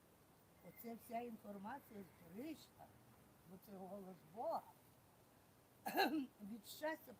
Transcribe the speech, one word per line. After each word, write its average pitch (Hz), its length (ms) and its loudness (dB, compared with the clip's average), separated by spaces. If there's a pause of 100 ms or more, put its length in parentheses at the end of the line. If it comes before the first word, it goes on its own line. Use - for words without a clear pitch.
(680)
оце 226 260 -4
вся 226 260 0
інформація 214 840 -4
з - 200 -12
горища, 220 640 -4 (640)
бо 190 160 -8
це 214 60 -10
голос 185 440 -4 (180)
Бога. 277 380 4 (1120)
<clears throat> 311 260 10 (300)
Від 208 260 -6
щастя 302 520 0